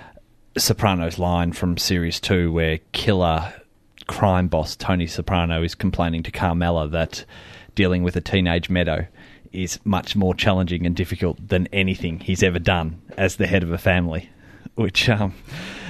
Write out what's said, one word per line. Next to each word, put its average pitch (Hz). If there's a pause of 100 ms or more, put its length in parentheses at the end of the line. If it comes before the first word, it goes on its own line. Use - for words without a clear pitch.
(560)
Sopranos 90
line 87
from 87
series 85
two, 87
where 80 (140)
killer 90 (540)
crime 92
boss 76
Tony 87
Soprano 85
is 85
complaining 85
to -
Carmela 85
that 82 (500)
dealing 90
with 87
a 87
teenage 87
Meadow 87 (460)
is 90
much 98
more 92
challenging 90
and 87
difficult 90
than 90
anything 95
he's 92
ever 87
done 82 (160)
as 95
the 95
head 87
of 85
a 87
family, 87 (460)
which, -
um, 104 (580)